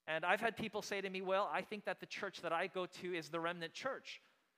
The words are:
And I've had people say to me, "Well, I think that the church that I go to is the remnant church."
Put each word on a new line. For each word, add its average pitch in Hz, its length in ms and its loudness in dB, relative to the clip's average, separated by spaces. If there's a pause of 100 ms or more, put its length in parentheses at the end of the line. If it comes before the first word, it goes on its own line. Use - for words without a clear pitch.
And 160 200 0
I've 202 160 6
had 226 160 2
people 214 240 -2
say 196 200 0
to 190 80 -2
me, 190 120 -2
"Well, 190 300 4
I 175 100 2
think 208 240 -6
that 185 140 0
the 180 60 -12
church - 360 -6
that 170 120 0
I 175 140 4
go 180 180 -2
to 175 300 -4
is 156 140 -2
the 165 100 0
remnant 165 340 0
church." - 480 -6 (360)